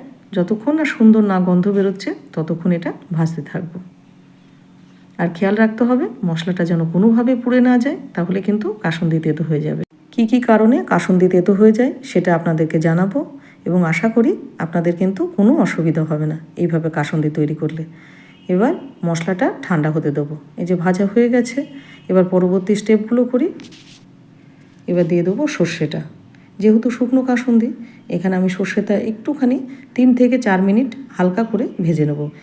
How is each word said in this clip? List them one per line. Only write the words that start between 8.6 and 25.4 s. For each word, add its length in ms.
কাসুন্দি 460
তেতো 260
হয়ে 160
যাবে। 220
কি 160
কি 140
কারণে 440
কাসুন্দি 440
তেতো 240
হয়ে 200
যায় 200
সেটা 320
আপনাদেরকে 440
জানাবো 640
এবং 200
আশা 240
করি 280
আপনাদের 380
কিন্তু 300
কোনো 200
অসুবিধা 480
হবে 220
না 120
এইভাবে 340
কাসুন্দি 400
তৈরি 240
করলে। 300
এবার 260
মশলাটা 480
ঠান্ডা 280
হতে 200
দেবো। 260
এই 100
যে 80
ভাজা 320
হয়ে 220
গেছে, 380
এবার 160
পরবর্তী 500
স্টেপগুলো 500
করি। 280
এবার 220
দিয়ে 140
দেবো 240